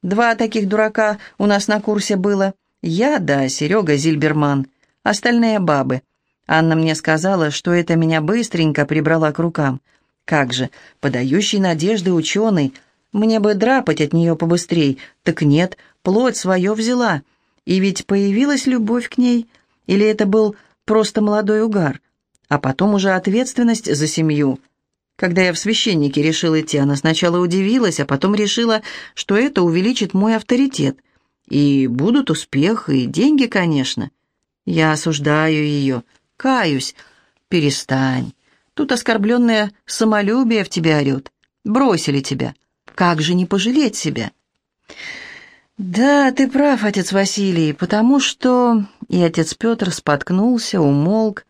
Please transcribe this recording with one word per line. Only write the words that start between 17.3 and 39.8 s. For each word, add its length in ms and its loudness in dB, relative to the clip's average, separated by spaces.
И 160 2
ведь 240 -2
появилась 640 0
любовь 420 -2
к 80 -6
ней. 320 2
Или 180 2
это 200 0
был 300 2
просто 360 0
молодой 420 0
угар? 360 -2
А 120 -2
потом 340 0
уже 180 0
ответственность 840 0
за 140 -2
семью. 520 0
Когда 240 0
я 100 2
в 80 -6
священнике 600 0
решил 360 0
идти, 200 -2
она 180 2
сначала 440 0
удивилась, 600 0
а 60 -2
потом 300 0
решила, 480 0
что 200 -2
это 280 2
увеличит 500 0
мой 220 2
авторитет. 640 0
И 380 2
будут 420 0
успех, 600 -2
и 160 2
деньги, 420 2
конечно. 640 -2
Я 260 0
осуждаю 720 0
её, 380 -2
каюсь. 580 -2
Перестань. 840 -2
Тут 180 -2
оскорблённое 800 0